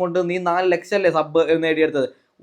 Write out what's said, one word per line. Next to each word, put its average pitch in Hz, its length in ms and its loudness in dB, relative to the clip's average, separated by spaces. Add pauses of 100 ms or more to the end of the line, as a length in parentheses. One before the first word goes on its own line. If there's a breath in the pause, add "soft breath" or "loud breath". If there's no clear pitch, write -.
കൊണ്ട് 175 160 -2 (100)
നീ 180 80 -2 (120)
നാല് 180 240 0
ലക്ഷം 175 260 -4
അല്ലേ 180 180 2
സബ് 156 260 2 (200)
നേടിയെടുത്തത്, 156 440 0 (360 soft breath)